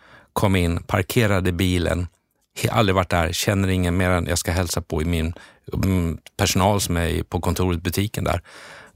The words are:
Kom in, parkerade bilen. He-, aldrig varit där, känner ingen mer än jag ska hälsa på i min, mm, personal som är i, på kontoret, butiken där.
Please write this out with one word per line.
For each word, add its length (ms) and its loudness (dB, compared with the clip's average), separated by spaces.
Kom 240 2
in, 260 0
parkerade 680 0
bilen. 540 0
He-, 120 -2
aldrig 240 2
varit 140 2
där, 240 0
känner 360 0
ingen 280 2
mer 140 2
än 160 0
jag 120 -2
ska 140 -2
hälsa 300 -2
på 200 -4
i 20 0
min, 300 0
mm, 460 0
personal 440 2
som 160 -2
är 100 0
i, 160 -2
på 180 -6
kontoret, 420 0
butiken 420 -2
där. 180 -2